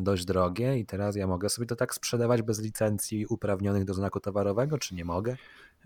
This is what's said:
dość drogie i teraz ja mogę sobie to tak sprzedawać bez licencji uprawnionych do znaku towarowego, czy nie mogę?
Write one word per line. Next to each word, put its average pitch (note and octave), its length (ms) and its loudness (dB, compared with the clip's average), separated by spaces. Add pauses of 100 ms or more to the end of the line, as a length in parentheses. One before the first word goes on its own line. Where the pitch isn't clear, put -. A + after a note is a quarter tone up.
dość F#2 220 2
drogie F#2 540 2
i G#2+ 80 -2
teraz G2+ 300 -2
ja G2 100 0
mogę F#2 220 0
sobie A#2 180 -2
to A#2 100 -4
tak - 180 -2
sprzedawać A#2 480 2
bez G#2+ 200 -2
licencji G#2+ 640 0
uprawnionych G2+ 580 0
do F#2+ 100 -2
znaku G2 260 -2
towarowego, G2+ 580 0
czy - 160 -6
nie F2 100 -6
mogę? G2+ 320 -2 (500)